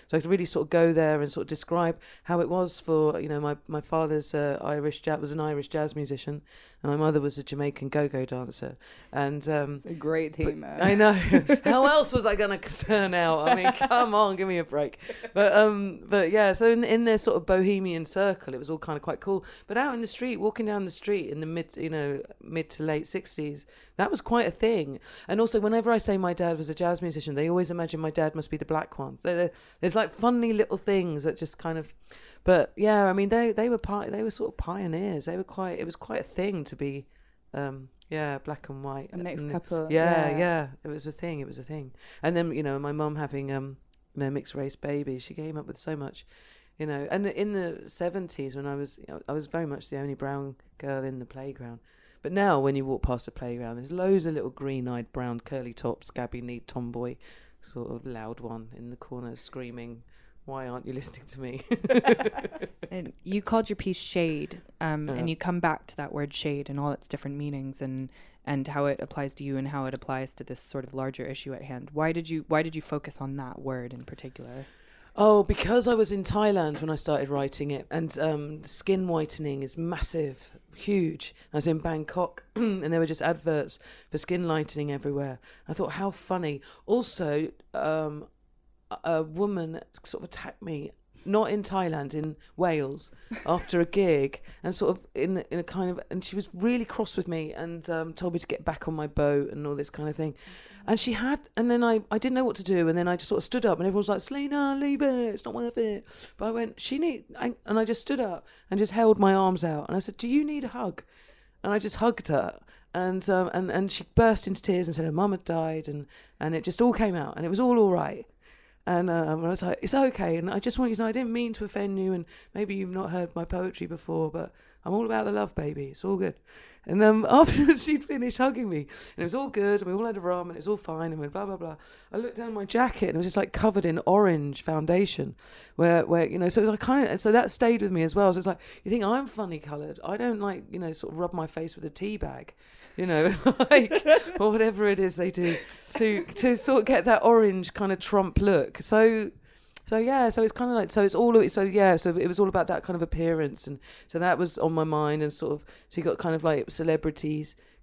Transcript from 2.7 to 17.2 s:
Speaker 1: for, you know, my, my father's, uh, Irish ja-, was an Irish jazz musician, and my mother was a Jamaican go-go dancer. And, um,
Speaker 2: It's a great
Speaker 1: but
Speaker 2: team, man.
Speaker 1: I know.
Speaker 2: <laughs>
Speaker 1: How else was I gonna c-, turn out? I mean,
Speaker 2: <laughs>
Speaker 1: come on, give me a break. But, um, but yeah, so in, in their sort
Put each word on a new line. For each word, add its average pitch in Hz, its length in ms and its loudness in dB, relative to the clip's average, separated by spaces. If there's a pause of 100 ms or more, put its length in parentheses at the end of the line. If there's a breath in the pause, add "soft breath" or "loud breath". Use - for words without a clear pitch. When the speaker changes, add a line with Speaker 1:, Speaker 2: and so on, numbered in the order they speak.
Speaker 1:
for, 156 400 2
you 147 100 -6
know, 147 100 -2
my, 147 180 -2 (100)
my 151 140 -6
father's, 156 520 -2
uh, 147 280 0
Irish 147 440 -4
ja-, 151 120 0
was 147 140 -6
an 156 80 -6
Irish 147 300 -4
jazz 151 260 -2
musician, 143 460 -6 (400 loud breath)
and 143 100 -2
my 147 60 2
mother 156 220 4
was 143 180 -4
a 143 60 -10
Jamaican 143 460 -6
go-go 139 360 0
dancer. 127 500 -10 (360 loud breath)
And, 143 380 -4
um, 147 260 0
Speaker 2:
It's 139 100 -14
a 170 80 -10
great 156 440 -2
Speaker 1:
but 156 80 -2
Speaker 2:
team, 151 160 -2
man. 147 200 -6
Speaker 1:
I 196 140 6
know. 214 180 10
Speaker 2:
<laughs> 269 520 4
Speaker 1:
How 254 200 6
else 294 280 6
was 233 120 2
I 208 100 4
gonna 202 280 0
c-, - 220 -6
turn 196 280 4
out? 165 360 4
I 240 60 6
mean, 247 160 4
Speaker 2:
<laughs> 269 180 0
Speaker 1:
come 240 260 4
on, 202 220 4
give 190 100 0
me 180 120 0
a 165 40 0
break. 143 340 -2 (360 loud breath)
But, 202 220 6
um, 208 520 4
but 185 240 4
yeah, 208 220 6
so 226 180 6
in, 240 120 4
in 233 220 4
their 220 120 6
sort - 200 2